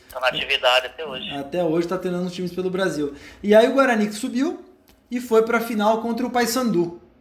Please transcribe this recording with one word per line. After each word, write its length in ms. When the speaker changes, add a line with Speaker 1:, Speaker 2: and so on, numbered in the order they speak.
Speaker 1:
Tá 80
na 80
atividade 580
até 180
hoje. 300
Speaker 2:
Até 300
hoje 240
tá 100
treinando 280
os 80
times 180
pelo 180
Brasil. 440
E 120
aí 140
o 40
Guarani 360
que 60
subiu 500
e 100
foi 240
pra 160
final 420
contra 240
o 40
Paysandu, 680